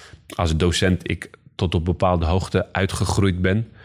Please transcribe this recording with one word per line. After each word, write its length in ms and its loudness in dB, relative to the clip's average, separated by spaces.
als 220 0
docent 540 0
ik 200 -8
tot 200 -2
op 100 0
bepaalde 420 2
hoogte 460 0
uitgegroeid 720 0
ben, 260 0